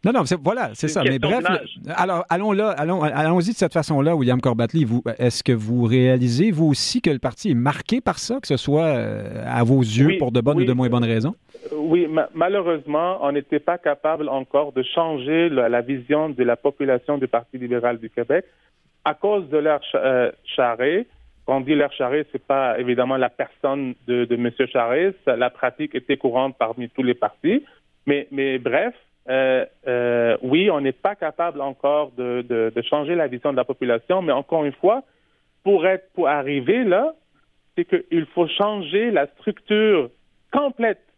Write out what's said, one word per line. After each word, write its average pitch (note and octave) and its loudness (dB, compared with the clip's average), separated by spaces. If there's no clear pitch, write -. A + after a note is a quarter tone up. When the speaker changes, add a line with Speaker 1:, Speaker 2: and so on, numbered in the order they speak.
Speaker 1:
Non, G#3+ 4
non, A#3 2
c'est, F3 -2
voilà, F3+ -2
c'est D3+ -4
Speaker 2:
C'est D3+ -2
Speaker 1:
ça. E3+ 0
Speaker 2:
une C3 2
Speaker 1:
Mais C3 0
Speaker 2:
question G3 0
Speaker 1:
bref, E3+ -4
Speaker 2:
d'image. D#3+ -4
Speaker 1:
le, C#3 -10
alors, F3+ 0
allons G3 0
là, G#3 0
allons, E3 -2
allons-y D#3 2
de A3 -4
cette E3+ 0
façon-là, D#3 2
William B2+ 2
Corbatly. A#2+ 0
Vous, A#2 0
est-ce A#2+ 0
que - 2
vous A#2+ 0
réalisez, B2+ 4
vous D#3+ 2
aussi, D3+ 0
que - 2
le C#3+ 0
parti - -4
est B2+ 4
marqué D3+ 0
par G3 -2
ça, B3+ -4
que - -14
ce C3+ 0
soit, D3 2
euh, G#2+ -4
à A#2+ 0
vos C3 6
yeux, A2+ 4
Speaker 3:
Oui, F#3 2
Speaker 1:
pour C3 0
de B2 2
bonnes C#3 2
Speaker 3:
oui, C3 4
Speaker 1:
ou A#2+ 2
de B2+ 4
moins B2 2
bonnes A#2+ 2
raisons ? A2+ 0
Speaker 3:
euh, - -6
oui, E3 2
ma-, D#3 0
malheureusement, E3+ 0
on C#3+ 0
n'était C#3+ -2
pas F3 -2
capable D3+ -2
encore C#3 -2
de C3 -2
changer D#3+ 0
la, B2+ 2
la A#2+ 2
vision C#3 -2
de B2 -2
la A#2+ 2
population C#3 -2
du C3 -2
Parti A#2 -4
libéral A#2+ -2
du A2+ -14
Québec C#3 -2
à D3 -2
cause G3+ -2
de D3+ 0
l'ère D3+ 0
Cha-, - -2
euh, B2+ 2
Charest. C3 0
Quand C3+ 0
on C3 -2
dit C3+ 0
l'ère C#3+ 2
Charest, C#3 -2
c'est - -10
pas C3+ 0
évidemment B2+ 0
la B2+ 0
personne C3+ -6
de, B2 0
de A#2+ -2
Monsieur A#2+ -2
Charest. C#3 0
La B2 2
pratique C3+ -6
était C3 -2
courante C3 -2
parmi A#2 -4
tous - -6
les B2 0
partis. F#3 -2
Mais, C#3+ -2
mais C3+ -2
bref, C#3 -2
euh, C3 2
euh, A#2+ 0
oui, D#3+ 2
on D3+ 0
n'est C3+ -2
pas G3+ -4
capable E3 -6
encore C#3 -2
de, B2 -4
de, A2+ 0
de A#2+ -2
changer D3 -2
la D#3 0
vision B2 -4
de C3 -2
la B2+ 0
population. B2+ -2
Mais D#3+ -2
encore C#3+ -2
une C#3+ -2
fois, A#3 0
pour F#3+ 4
être, F#3+ 0
pour D#3+ 0
arriver C#3+ 0
là, A3 2
c'est F3 -2
qu'il E3 0
faut E3+ 2
changer G3+ -2
la D3 0
structure G#3 0
complète. B3 -2